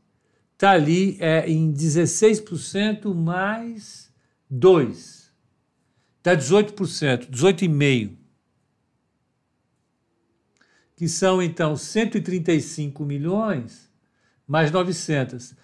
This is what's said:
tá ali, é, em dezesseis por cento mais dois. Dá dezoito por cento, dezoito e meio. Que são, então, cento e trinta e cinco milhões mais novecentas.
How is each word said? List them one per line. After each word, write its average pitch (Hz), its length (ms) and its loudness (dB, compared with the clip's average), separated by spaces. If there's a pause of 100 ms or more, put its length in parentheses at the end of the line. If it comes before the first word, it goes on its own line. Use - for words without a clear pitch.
(580)
tá 196 140 6
ali, 180 480 2
é, 160 280 0
em 160 220 0
dezesseis 165 720 2
por 170 180 -12
cento 208 560 -4
mais 208 880 -6 (440)
dois. 139 840 2 (920)
Dá 175 120 4
dezoito 180 380 2
por 190 140 -4
cento, 131 420 -2
dezoito 165 360 2
e 180 40 0
meio. 135 480 0 (2750)
Que 170 140 -6
são, 185 340 0
então, 160 340 -2
cento 226 400 -4
e 202 40 -2
trinta 175 320 -2
e 156 80 2
cinco 147 440 -10
milhões 147 840 -6 (560)
mais 151 240 2
novecentas. 156 920 -4